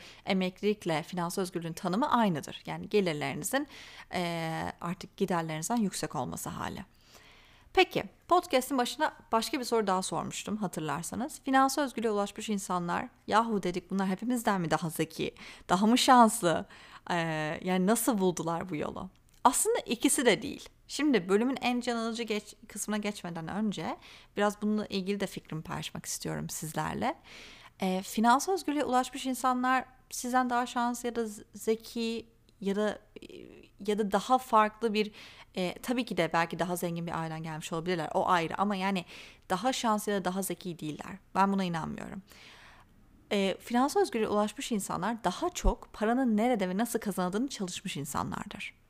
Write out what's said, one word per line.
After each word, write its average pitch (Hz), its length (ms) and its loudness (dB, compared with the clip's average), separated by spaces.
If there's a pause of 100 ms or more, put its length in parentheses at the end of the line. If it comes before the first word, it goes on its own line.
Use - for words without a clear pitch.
(260)
emeklilikle 185 760 0
finansal 180 400 -4
özgürlüğün 170 300 -4
tanımı 202 380 0
aynıdır. 202 560 2
Yani 160 220 -10
gelirlerinizin, 156 800 0 (460)
eee, 165 640 -4
artık 175 360 -8
giderlerinizden 165 600 -2
yüksek 190 380 -2
olması 156 340 -6
hali. - 360 -8 (880)
Peki, - 320 4 (240)
podcast'in 285 500 2
başına 247 340 0 (200)
başka 226 280 0
bir 240 40 -4
soru 226 220 2
daha 190 160 2
sormuştum 156 540 -4
hatırlarsanız. 170 880 -4
Finansal 269 380 4
özgürlüğe 233 280 -2
ulaşmış 208 380 -2
insanlar, 190 600 -2 (180)
"Yahu," 214 360 2
dedik, 175 280 -4
"bunlar 190 180 0
hepimizden 220 520 0
mi 160 100 0
daha 160 200 0
zeki, 156 440 -4 (340)
daha 190 180 4
mı 240 120 8
şanslı? 214 680 8 (440)
Eee, 160 520 -2
yani 185 240 2
nasıl 226 320 4
buldular 170 500 0
bu 165 80 -6
yolu?" - 340 -6 (340)
Aslında 415 340 6
ikisi 269 480 2
de 190 160 6
değil. - 260 -8 (200)
Şimdi 240 400 2
bölümün 233 320 4
en 247 200 0
can 240 160 -2
alıcı 226 260 -4
geç-, 214 320 -4 (140)
kısmına 214 300 -4
geçmeden 175 500 -6
önce 208 480 -2 (400)
biraz 208 260 2
bununla 214 240 0
ilgili 196 340 -2
de 196 60 -2
fikrimi 160 360 -8
paylaşmak 156 440 -8
istiyorum 156 440 -6
sizlerle. 160 640 -4 (680)
Eee, 190 200 0
finansal 240 500 4
özgürlüğe 294 320 0
ulaşmış 254 420 0
insanlar 254 580 0 (260)
sizden 247 400 0
daha 240 160 0
şanslı 240 420 -2
ya 233 80 -4
da 233 40 -2
z-, 214 240 -6 (100)
zeki 226 720 -2 (340)
ya 196 160 0
da, 208 220 2 (220)
eee, - 260 -18 (400)
ya 208 120 0
da 202 140 0
daha 247 260 2
farklı 214 560 2
bir, 214 160 2 (440)
eee, 180 280 -2
tabii 254 220 0
ki 185 120 -6
de 165 160 2
belki 170 260 0
daha 180 180 0
zengin 170 300 -4
bir 165 120 -4
aileden 160 240 -6
gelmiş 160 300 -8
olabilirler. 165 420 -2
O 185 140 2
ayrı 170 300 2
ama 202 180 0
yani 190 280 0 (460)
daha 202 220 0
şanslı 214 400 0
ya 196 80 2
da 180 40 -6
daha 190 180 -2
zeki 175 360 -6
değiller. 151 400 -10 (160)
Ben 196 180 4
buna 196 120 2
inanmıyorum. 165 580 -6 (1080)
Eee, 196 300 2
finansal 269 400 2
özgürlüğe 240 280 2
ulaşmış 208 440 0
insanlar 196 520 -2
daha 311 260 0
çok - 420 0
paranın 233 440 2
nerede 214 320 2
ve 180 80 -2
nasıl 233 220 0
kazanıldığını 196 500 -2
çalışmış - 480 -6
insanlardır. - 800 -6 (120)